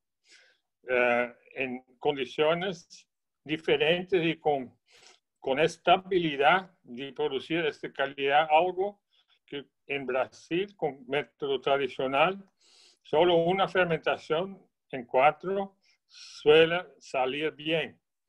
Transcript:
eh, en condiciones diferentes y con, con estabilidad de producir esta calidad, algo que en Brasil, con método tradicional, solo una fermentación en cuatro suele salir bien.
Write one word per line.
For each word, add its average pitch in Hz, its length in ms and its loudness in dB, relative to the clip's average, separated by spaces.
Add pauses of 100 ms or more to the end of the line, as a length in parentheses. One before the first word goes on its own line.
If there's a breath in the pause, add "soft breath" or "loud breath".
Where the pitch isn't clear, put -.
(880 soft breath)
eh, 123 440 0 (200)
en 127 300 -8 (160)
condiciones 151 1080 -4 (360)
diferentes 160 800 0
y 160 120 -2
con, 135 360 -4 (680 soft breath)
con 135 200 -2
estabilidad 175 1120 2 (100)
de 127 320 -12
producir 147 520 -4
esta 143 260 -8
calidad, 139 580 0
algo 180 520 0 (440)
que 139 200 -12 (200)
en 139 220 -6
Brasil, 160 680 -4
con 135 320 -8
método 139 540 -4
tradicional, 139 840 0 (600 soft breath)
solo 175 320 2
una 180 320 2
fermentación 170 1000 -2 (260)
en 123 140 -10
cuatro 175 720 0 (320)
suele 165 760 2 (140)
salir 139 520 -4
bien. 147 480 -6 (300)